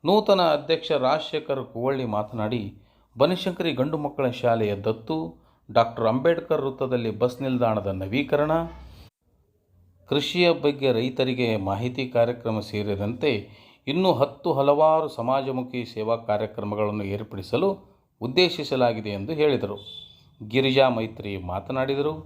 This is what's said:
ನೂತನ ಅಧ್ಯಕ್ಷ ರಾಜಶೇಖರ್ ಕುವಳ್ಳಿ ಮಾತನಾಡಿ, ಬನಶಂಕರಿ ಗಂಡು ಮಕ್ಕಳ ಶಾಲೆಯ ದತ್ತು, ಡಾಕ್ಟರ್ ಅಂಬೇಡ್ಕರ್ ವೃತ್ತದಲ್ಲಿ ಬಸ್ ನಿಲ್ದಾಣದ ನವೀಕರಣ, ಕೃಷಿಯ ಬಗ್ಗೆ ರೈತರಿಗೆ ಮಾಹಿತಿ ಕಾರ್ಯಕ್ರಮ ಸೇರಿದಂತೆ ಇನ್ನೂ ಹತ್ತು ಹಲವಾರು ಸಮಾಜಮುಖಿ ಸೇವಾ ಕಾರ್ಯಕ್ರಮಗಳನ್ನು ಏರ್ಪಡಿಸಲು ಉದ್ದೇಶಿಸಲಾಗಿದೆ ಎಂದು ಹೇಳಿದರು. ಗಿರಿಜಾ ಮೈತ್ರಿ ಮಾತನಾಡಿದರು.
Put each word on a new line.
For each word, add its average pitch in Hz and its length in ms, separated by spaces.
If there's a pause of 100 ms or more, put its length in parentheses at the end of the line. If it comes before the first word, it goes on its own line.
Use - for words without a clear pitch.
ನೂತನ 196 380
ಅಧ್ಯಕ್ಷ 156 500
ರಾಜಶೇಖರ್ 143 720
ಕುವಳ್ಳಿ 127 400
ಮಾತನಾಡಿ, 107 580 (520)
ಬನಶಂಕರಿ 175 580
ಗಂಡು 143 240
ಮಕ್ಕಳ 147 340
ಶಾಲೆಯ 113 440
ದತ್ತು, 110 420 (520)
ಡಾಕ್ಟರ್ 113 380
ಅಂಬೇಡ್ಕರ್ 151 540
ವೃತ್ತದಲ್ಲಿ 127 560
ಬಸ್ 123 240
ನಿಲ್ದಾಣದ 113 520
ನವೀಕರಣ, 143 580 (1600)
ಕೃಷಿಯ 160 440
ಬಗ್ಗೆ 139 380
ರೈತರಿಗೆ 127 560 (100)
ಮಾಹಿತಿ 113 500
ಕಾರ್ಯಕ್ರಮ 117 520
ಸೇರಿದಂತೆ 104 720 (560)
ಇನ್ನೂ 180 260
ಹತ್ತು 139 400
ಹಲವಾರು 151 540
ಸಮಾಜಮುಖಿ 127 760
ಸೇವಾ 110 300
ಕಾರ್ಯಕ್ರಮಗಳನ್ನು 104 880
ಏರ್ಪಡಿಸಲು 101 680 (520)
ಉದ್ದೇಶಿಸಲಾಗಿದೆ 127 880
ಎಂದು 101 240
ಹೇಳಿದರು. 135 440 (640)
ಗಿರಿಜಾ 131 480
ಮೈತ್ರಿ 110 480
ಮಾತನಾಡಿದರು. 131 760 (120)